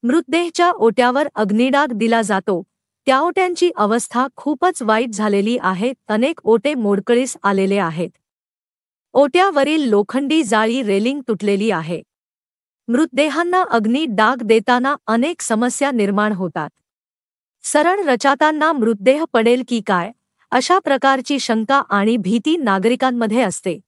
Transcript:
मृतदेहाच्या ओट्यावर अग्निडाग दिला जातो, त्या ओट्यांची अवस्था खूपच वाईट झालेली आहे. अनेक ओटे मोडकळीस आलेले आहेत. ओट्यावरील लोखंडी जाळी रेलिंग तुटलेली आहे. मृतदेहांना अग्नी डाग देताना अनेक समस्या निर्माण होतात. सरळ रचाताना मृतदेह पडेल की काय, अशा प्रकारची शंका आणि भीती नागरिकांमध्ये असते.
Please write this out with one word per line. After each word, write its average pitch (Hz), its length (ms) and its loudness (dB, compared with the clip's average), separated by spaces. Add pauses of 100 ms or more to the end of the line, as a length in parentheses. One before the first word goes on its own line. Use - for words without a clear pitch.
मृतदेहाच्या 330 680 0
ओट्यावर 247 640 2
अग्निडाग 247 580 0
दिला 226 300 0
जातो, 190 400 -2 (440)
त्या 262 140 2
ओट्यांची 359 560 0
अवस्था 233 500 -2 (100)
खूपच 302 460 -2
वाईट 226 300 0
झालेली 208 480 0
आहे. 190 320 -2 (160)
अनेक 240 360 -2
ओटे 233 300 2
मोडकळीस 233 680 0
आलेले 196 360 0
आहेत. 165 320 -4 (1000)
ओट्यावरील 294 760 2
लोखंडी 247 560 0
जाळी 220 380 0
रेलिंग 220 460 -2
तुटलेली 202 420 -2
आहे. 160 320 -6 (840)
मृतदेहांना 311 840 0
अग्नी 233 380 0
डाग 226 340 0
देताना 247 540 2 (100)
अनेक 247 340 -2
समस्या 247 500 -2
निर्माण 208 420 0
होतात. 175 380 -6 (920)
सरळ 339 440 0
रचाताना 294 680 2
मृतदेह 247 600 0
पडेल 240 360 2
की 233 180 -2
काय, 190 260 -2 (380)
अशा 262 280 2
प्रकारची 269 600 0
शंका 247 520 0
आणि 208 260 2
भीती 220 400 0
नागरिकांमध्ये 233 840 0
असते. 185 460 -4